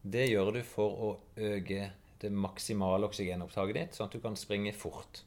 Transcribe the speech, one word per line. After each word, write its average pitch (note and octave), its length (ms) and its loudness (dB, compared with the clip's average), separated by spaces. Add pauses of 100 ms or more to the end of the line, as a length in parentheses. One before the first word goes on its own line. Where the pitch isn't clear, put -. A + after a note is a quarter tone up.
det A#2 240 2
gjør G#2 260 6
du A#2+ 100 -2
for G#2 280 2
å G#2+ 180 -2 (280)
øke G2 540 -2 (260)
det G#2 160 -4
maksimale G2 720 2
oksygenopptaket F#2+ 720 -2
ditt, E3 160 -4
sånn G#2+ 160 -4
at - 80 -12
du - 20 -6
kan A2 160 -4
springe G#2 380 -2
fort. - 540 -10